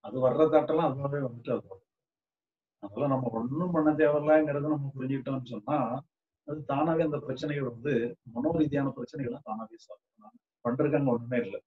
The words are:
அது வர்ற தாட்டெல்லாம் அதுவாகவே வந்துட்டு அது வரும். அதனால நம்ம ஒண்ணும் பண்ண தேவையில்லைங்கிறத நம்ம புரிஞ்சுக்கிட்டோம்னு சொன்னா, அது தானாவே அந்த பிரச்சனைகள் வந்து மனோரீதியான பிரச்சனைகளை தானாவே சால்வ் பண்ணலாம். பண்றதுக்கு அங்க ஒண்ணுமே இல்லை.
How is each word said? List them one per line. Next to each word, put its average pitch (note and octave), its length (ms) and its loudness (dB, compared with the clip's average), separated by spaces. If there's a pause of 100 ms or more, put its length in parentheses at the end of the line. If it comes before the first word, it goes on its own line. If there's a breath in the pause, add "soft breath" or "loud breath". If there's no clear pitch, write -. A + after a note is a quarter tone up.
அது A2 160 -10
வர்ற B2+ 280 6
தாட்டெல்லாம் D#3 420 4
அதுவாகவே C#3 320 -2
வந்துட்டு A#2+ 320 -6
அது A2 120 -4
வரும். - 200 -20 (960)
அதனால C#3 280 -4
நம்ம B2+ 240 0
ஒண்ணும் D3 400 -2
பண்ண D3+ 200 4
தேவையில்லைங்கிறத D3 760 4
நம்ம C#3 220 -2
புரிஞ்சுக்கிட்டோம்னு B2+ 640 -4
சொன்னா, C3 240 -2 (720)
அது D3 180 -8
தானாவே D#3+ 380 2
அந்த D3 160 0
பிரச்சனைகள் C#3 500 -4
வந்து A#2 220 -4 (380)
மனோரீதியான C#3 600 0
பிரச்சனைகளை B2 480 -8
தானாவே A2 380 -10
சால்வ் - 280 -20
பண்ணலாம். - 320 -20 (240)
பண்றதுக்கு C#3+ 380 2
அங்க C3+ 120 2
ஒண்ணுமே A#2+ 280 0
இல்லை. G2 260 -6